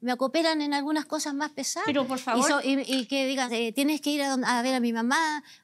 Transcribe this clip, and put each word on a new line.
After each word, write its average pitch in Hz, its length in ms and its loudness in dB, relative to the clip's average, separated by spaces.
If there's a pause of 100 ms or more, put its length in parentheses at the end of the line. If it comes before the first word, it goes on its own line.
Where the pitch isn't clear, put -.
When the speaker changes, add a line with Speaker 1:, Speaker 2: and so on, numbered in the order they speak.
Speaker 1:
me 240 100 -2
acoperan 302 500 2
en 294 140 0
algunas 294 300 -2
cosas 302 280 -4
más 294 160 -2
pesadas. 320 380 -4
Speaker 2:
Pero, 277 180 2
por 254 140 -4
Speaker 1:
Y - 20 -10
Speaker 2:
favor. 254 260 2
Speaker 1:
so-, 285 140 2
y, 269 120 0 (120)
y 254 220 -2
que 269 180 -2
digan, 254 260 -2
eh, 233 220 -2
"Tienes 285 280 0
que 294 100 -2
ir 294 100 0
a 277 80 0
don-, 254 160 0
a 240 160 2
ver 262 140 2
a 254 40 2
mi 233 140 2
mamá, 285 500 0 (200)